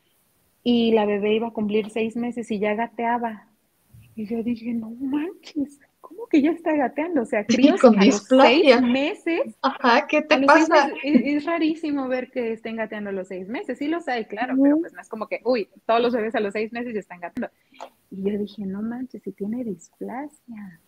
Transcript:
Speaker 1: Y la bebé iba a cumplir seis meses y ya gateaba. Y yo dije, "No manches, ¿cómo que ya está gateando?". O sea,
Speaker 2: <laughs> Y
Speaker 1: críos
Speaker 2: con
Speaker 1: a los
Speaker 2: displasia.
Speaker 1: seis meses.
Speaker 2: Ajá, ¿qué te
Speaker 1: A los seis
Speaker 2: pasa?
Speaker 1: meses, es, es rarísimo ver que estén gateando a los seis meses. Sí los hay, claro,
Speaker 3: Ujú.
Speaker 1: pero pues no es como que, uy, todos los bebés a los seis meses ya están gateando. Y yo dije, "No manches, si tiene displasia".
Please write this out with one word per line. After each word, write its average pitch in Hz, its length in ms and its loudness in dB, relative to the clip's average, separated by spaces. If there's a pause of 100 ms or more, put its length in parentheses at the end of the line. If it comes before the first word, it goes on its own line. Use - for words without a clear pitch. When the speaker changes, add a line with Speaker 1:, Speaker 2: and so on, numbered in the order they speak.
(640)
Speaker 1:
Y 233 300 2
la 214 120 4
bebé 208 300 0
iba 226 140 -2
a - 20 -10
cumplir 214 380 -2
seis 226 260 -4
meses 240 360 -6
y 208 80 -2
ya 208 160 0
gateaba. 233 720 -4 (680)
Y 220 120 -10
yo 226 160 -4
dije, 233 300 -6
"No 226 180 -8
manches, 277 880 -6 (220)
¿cómo 427 260 -16
que 302 140 4
ya 302 100 2
está 330 240 -4
gateando?". 294 480 -2
O - 20 -6
sea, 214 200 -2
Speaker 2:
<laughs> - 40 -2
Y 226 80 2
Speaker 1:
críos 302 240 4
Speaker 2:
con 226 160 10
Speaker 1:
a 196 80 6
los - 0 -
Speaker 2:
displasia. 262 760 6
Speaker 1:
seis - 20 2
meses. 285 800 -2
Speaker 2:
Ajá, 262 460 2
¿qué 302 140 2
te 302 140 2
Speaker 1:
A - 40 6
los 277 120 6
seis 320 180 6
Speaker 2:
pasa? 302 180 6
Speaker 1:
meses, - 60 -8 (100)
es, 269 180 0 (160)
es 294 80 -6
rarísimo 311 640 -2
ver 254 240 -6
que 226 220 -6
estén 226 240 -10
gateando 214 320 -8
a 196 40 -6
los 185 140 -8
seis 185 220 -12
meses. 262 280 -8
Sí 285 100 -6
los 330 200 -4
hay, 240 180 -4
claro, 247 300 -6
Speaker 3:
Ujú. 269 80 2
Speaker 1:
pero 294 180 4
pues 294 120 -12
no 175 80 -18
es - 80 -20
como 220 180 -10
que, - 160 -8
uy, 240 260 0 (160)
todos 233 160 2
los 240 120 0
bebés 226 220 -4
a 240 40 -2
los 202 140 -4
seis 214 180 -6
meses 240 220 -8
ya 208 60 -6
están 180 200 -14
gateando. 175 340 -10 (580)
Y 190 200 -4
yo 208 60 -2
dije, 202 280 -8
"No 190 160 -8
manches, 233 420 -10
si 196 100 -8
tiene 220 300 -8
displasia". 208 1200 -12